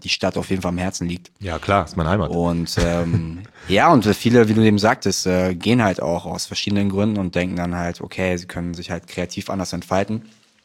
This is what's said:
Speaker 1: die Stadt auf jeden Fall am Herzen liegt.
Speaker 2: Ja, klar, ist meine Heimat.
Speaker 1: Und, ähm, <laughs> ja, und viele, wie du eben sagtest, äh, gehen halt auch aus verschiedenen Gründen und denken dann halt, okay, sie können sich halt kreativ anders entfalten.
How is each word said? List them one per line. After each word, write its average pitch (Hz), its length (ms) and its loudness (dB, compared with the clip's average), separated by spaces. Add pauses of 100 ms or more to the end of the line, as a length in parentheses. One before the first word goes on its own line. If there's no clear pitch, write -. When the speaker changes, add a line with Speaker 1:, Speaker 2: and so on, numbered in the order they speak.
Speaker 1:
die - 80 -10
Stadt - 260 -2
auf 92 140 -6
jeden 92 140 -2
Fall 90 60 -2
am 87 100 -4
Herzen 90 280 -4
liegt. 87 320 -8
Speaker 2:
Ja, 85 200 -6
klar, 98 260 2
ist - 100 -12
meine 82 140 0
Heimat. 95 220 0
Speaker 1:
Und, 85 480 -2
ähm, 85 640 -2 (120)
<laughs> - 120 -20
ja, 117 260 6
und 120 100 6
viele, 113 460 4
wie 110 60 4
du 110 100 6
eben 104 140 6
sagtest, 104 480 0
äh, 92 260 2
gehen 107 300 2
halt 95 180 0
auch 85 240 -2
aus 87 220 -8
verschiedenen 101 420 -2
Gründen 104 300 0
und 92 160 -4
denken 90 200 0
dann 87 200 -4
halt, 87 260 -6
okay, 92 360 -2
sie 90 100 -10
können 87 260 -8
sich 87 160 -12
halt 90 180 -8
kreativ - 440 -8
anders 95 220 -6
entfalten. 98 500 -4 (420)